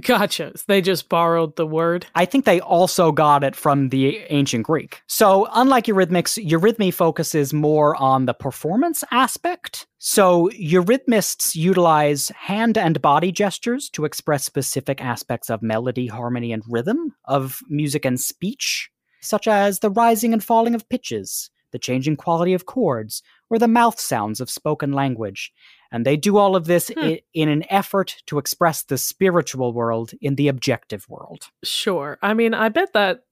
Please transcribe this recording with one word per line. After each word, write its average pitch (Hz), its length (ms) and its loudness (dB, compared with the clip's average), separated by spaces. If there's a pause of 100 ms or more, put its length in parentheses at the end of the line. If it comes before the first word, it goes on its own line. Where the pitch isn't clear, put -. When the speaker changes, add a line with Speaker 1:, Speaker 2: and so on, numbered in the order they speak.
Speaker 1:
Gotcha. 202 540 0
So - 120 -14
they 202 140 4
just 180 280 -2
borrowed 165 480 0
the 160 100 -2
word? 165 380 -2 (100)
Speaker 2:
I 170 80 4
think 269 220 0
they 180 160 4
also 175 500 2
got 147 320 4
it 135 140 -2
from 139 320 2
the 135 300 0 (100)
ancient 139 360 0
Greek. - 420 -4
So, 196 460 4
unlike 254 340 4
Eurythmics, 185 540 0
eurythmy 185 520 2
focuses 156 600 0
more 151 440 4
on 131 280 2
the 123 80 0
performance 208 760 -4
aspect. - 760 -2 (140)
So, 180 580 4
eurythmists 190 1000 0
utilize 160 760 2
hand 220 480 -2
and 165 240 2
body 160 320 2
gestures 240 560 -4
to 151 160 -6
express 151 400 -4
specific 135 560 -6
aspects 123 480 -6
of 110 120 -4
melody, 117 460 -4
harmony, 120 460 -6
and 107 160 -8
rhythm 202 440 -4 (120)
of 135 420 -4
music 147 380 -2
and 127 120 -2
speech, - 720 -8 (320)
such - 240 -4
as 202 340 2
the 214 100 0
rising 226 420 2
and 226 100 0
falling 233 320 2
of 226 140 -6
pitches, - 640 -8 (240)
the 123 60 -8
changing 131 360 -2
quality 175 380 0
of 180 120 -2
chords, 127 560 -4 (280)
or 226 100 0
the 233 80 4
mouth 233 320 4
sounds 107 400 -4
of 127 100 -8
spoken 147 440 -4
language. 117 580 -4 (380)
And 117 160 -4
they 139 120 2
do 196 200 2
all 196 200 4
of 170 80 -4
this 170 240 2
Speaker 1:
Hmm. 285 100 -8
Speaker 2:
i-, 160 220 -2 (120)
in 156 140 0
an 151 220 0
effort 196 480 -2 (100)
to 147 120 -4
express - 440 -2
the 135 140 -4
spiritual 151 760 0
world 117 380 -2 (100)
in 139 140 -2
the 143 140 2
objective 120 580 -4
world. - 360 -20 (200)
Speaker 1:
Sure. 151 580 -4
I 202 120 0
mean, 226 200 2
I 220 140 2
bet 320 260 0
that 196 280 0 (100)